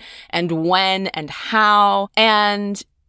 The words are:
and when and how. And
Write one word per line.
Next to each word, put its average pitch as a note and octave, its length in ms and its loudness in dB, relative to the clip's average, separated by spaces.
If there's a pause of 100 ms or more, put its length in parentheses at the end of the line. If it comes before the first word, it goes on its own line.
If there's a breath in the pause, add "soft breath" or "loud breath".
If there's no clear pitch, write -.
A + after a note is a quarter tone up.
(300 loud breath)
and E3 340 -4
when F#3+ 440 0
and D3+ 200 -10
how. G3+ 880 2
And G#3 640 2 (280)